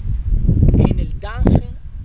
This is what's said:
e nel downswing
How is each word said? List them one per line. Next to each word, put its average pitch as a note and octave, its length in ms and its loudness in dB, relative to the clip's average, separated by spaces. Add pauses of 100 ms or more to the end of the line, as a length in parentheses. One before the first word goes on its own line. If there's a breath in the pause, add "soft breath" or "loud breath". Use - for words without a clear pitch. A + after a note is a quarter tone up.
(760)
e - 180 4
nel - 200 -4
downswing - 640 -2 (280)